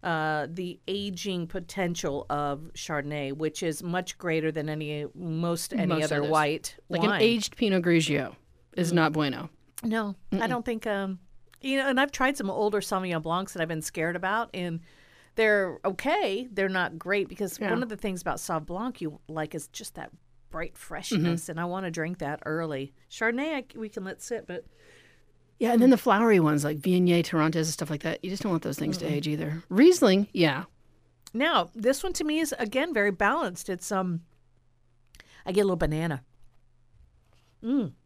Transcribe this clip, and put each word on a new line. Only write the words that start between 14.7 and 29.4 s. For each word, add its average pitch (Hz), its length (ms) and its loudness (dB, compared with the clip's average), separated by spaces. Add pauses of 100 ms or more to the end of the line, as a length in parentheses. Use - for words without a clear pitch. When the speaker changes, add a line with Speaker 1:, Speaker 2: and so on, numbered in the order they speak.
Speaker 1:
they're 202 500 4
okay. 247 680 0
They're 196 160 0
not 180 300 -2
great 190 300 0
because 180 300 -6
Speaker 2:
Yeah. 208 120 -2
Speaker 1:
one 226 120 0
of 247 60 -4
the 220 80 -10
things 190 260 -4
about 143 140 -2
Sauv 165 300 -4
Blanc 214 340 -8
you 151 280 -6
like 156 260 -6
is 156 140 -8
just - 280 -14
that - 140 -14 (400)
bright - 280 -8
freshness, 170 680 -2
Speaker 2:
Mm-hmm. - 60 -12
Speaker 1:
and 160 100 -6
I 175 40 -2
wanna 180 260 -4
drink 165 280 -6
that 147 280 -6
early. 151 460 -4 (180)
Chardonnay, 254 440 -2
I 269 80 -4
c-, - 160 -16
we 220 120 -8
can 202 140 -10
let 190 180 -10
sit, - 240 -8
but 180 180 -10 (960)
Speaker 2:
Yeah, 226 120 2
and 233 80 6
then 247 100 10
the 254 60 8
flowery 208 440 6
ones 151 240 4
like 151 160 -2
Viognier, 175 440 4
Torrontés, 160 300 2
and 160 140 0
stuff 151 200 -4
like 147 140 -6
that, - 220 -4
you - 40 -6
just 190 140 -6
don't 214 80 0
want 165 140 0
those - 140 -4
things 156 200 -2
to 165 80 -6
Speaker 1:
Mm-mm. 156 60 0
Speaker 2:
age 147 160 -2
either. 151 400 -4